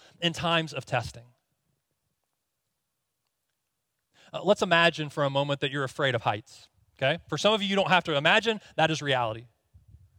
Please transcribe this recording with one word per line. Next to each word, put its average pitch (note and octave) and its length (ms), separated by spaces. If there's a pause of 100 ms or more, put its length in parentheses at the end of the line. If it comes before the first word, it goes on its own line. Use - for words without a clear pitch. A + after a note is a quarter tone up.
(220)
in E3+ 100
times D#3+ 420
of C3+ 120
testing. A#2+ 380 (3000)
Uh, D3 120
let's G3 180
imagine E3+ 480
for D3+ 140
a C#3 60
moment C#3+ 320
that C#3 100
you're C#3 140
afraid C3+ 280
of A2+ 100
heights, - 440 (300)
okay? D3+ 320
For D#3 80
some G#3 160
of G3+ 100
you, G3 60
you G3 80
don't F3+ 100
have F3 160
to D#3 120
imagine, G3+ 440 (160)
that D#3+ 160
is D3 100
reality. A#2+ 460 (720)